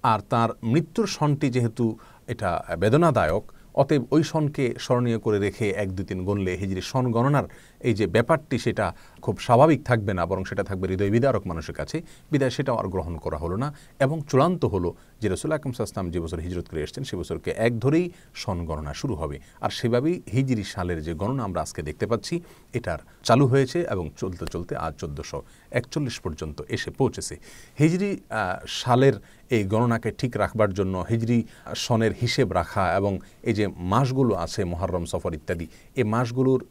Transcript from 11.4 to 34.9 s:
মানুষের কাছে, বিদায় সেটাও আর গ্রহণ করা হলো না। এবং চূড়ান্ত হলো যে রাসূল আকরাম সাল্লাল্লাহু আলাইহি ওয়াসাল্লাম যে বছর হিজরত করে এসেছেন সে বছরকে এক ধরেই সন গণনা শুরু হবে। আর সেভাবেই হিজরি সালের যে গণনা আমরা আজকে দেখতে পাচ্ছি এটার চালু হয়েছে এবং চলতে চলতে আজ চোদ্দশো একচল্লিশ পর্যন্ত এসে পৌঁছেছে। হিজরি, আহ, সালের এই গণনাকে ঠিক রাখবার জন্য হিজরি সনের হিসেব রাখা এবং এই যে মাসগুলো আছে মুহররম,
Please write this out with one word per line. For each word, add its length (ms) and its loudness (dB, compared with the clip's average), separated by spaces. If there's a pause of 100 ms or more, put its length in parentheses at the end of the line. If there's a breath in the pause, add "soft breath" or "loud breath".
মানুষের 280 -6
কাছে, 280 -6 (280 loud breath)
বিদায় 200 2
সেটাও 260 -2
আর 120 -2
গ্রহণ 280 -4
করা 200 -6
হলো 200 -4
না। 180 -4 (260 loud breath)
এবং 280 2
চূড়ান্ত 360 4
হলো 300 0 (260 soft breath)
যে 80 0
রাসূল 240 -2
আকরাম 200 -4
সাল্লাল্লাহু 0 -
আলাইহি 100 -6
ওয়াসাল্লাম 280 -4
যে 100 -4
বছর 200 -6
হিজরত 300 -6
করে 120 -4
এসেছেন 220 -8
সে 120 -8
বছরকে 340 -6
এক 300 0
ধরেই 300 2 (240 loud breath)
সন 300 -4
গণনা 300 -6
শুরু 200 -4
হবে। 240 -6 (220 loud breath)
আর 100 -2
সেভাবেই 520 0 (100)
হিজরি 320 0
সালের 380 -4
যে 120 -4
গণনা 300 -2
আমরা 180 -4
আজকে 200 -8
দেখতে 240 -4
পাচ্ছি 340 -2 (320 loud breath)
এটার 260 -4 (240 soft breath)
চালু 240 6
হয়েছে 340 2
এবং 360 -4
চলতে 300 -6
চলতে 300 -6
আজ 180 -6
চোদ্দশো 480 -10 (280 soft breath)
একচল্লিশ 500 -4
পর্যন্ত 480 -8
এসে 220 -4
পৌঁছেছে। 480 -2 (400 loud breath)
হিজরি, 420 2 (100)
আহ, 360 -2
সালের 460 4 (380 soft breath)
এই 140 4
গণনাকে 540 0
ঠিক 180 -4
রাখবার 360 2
জন্য 380 -2
হিজরি 340 2 (300 loud breath)
সনের 460 2
হিসেব 320 0
রাখা 440 2
এবং 220 0 (240 loud breath)
এই 120 0
যে 220 2
মাসগুলো 580 2
আছে 300 -4
মুহররম, 400 -2